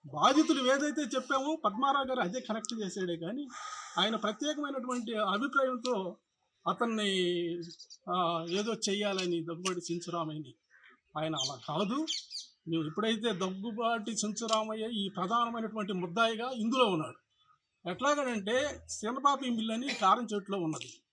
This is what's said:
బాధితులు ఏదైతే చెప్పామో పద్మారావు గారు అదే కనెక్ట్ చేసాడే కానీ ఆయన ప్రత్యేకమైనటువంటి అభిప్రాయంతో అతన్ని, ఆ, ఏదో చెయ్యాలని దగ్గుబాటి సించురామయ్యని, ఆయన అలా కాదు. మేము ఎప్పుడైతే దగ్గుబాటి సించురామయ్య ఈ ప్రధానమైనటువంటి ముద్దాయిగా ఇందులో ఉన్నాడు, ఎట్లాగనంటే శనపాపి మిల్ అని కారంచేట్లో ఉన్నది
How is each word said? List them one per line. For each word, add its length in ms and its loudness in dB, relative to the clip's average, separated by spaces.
బాధితులు 560 6
ఏదైతే 280 2
చెప్పామో 540 0
పద్మారావు 420 4
గారు 120 0
అదే 200 0
కనెక్ట్ 340 -4
చేసాడే 420 -2
కానీ 320 -6
ఆయన 180 4
ప్రత్యేకమైనటువంటి 960 -2
అభిప్రాయంతో 1040 0
అతన్ని, 440 0
ఆ, 400 2
ఏదో 240 0
చెయ్యాలని 720 0
దగ్గుబాటి 380 -4
సించురామయ్యని, 720 -6
ఆయన 180 -2
అలా 320 -4
కాదు. 380 0
మేము 180 0
ఎప్పుడైతే 480 0
దగ్గుబాటి 840 -2
సించురామయ్య 720 0
ఈ 200 -2
ప్రధానమైనటువంటి 840 0
ముద్దాయిగా 580 0
ఇందులో 340 4
ఉన్నాడు, 340 0
ఎట్లాగనంటే 1000 0
శనపాపి 600 0
మిల్ 220 0
అని 220 -2
కారంచేట్లో 680 2
ఉన్నది 320 -2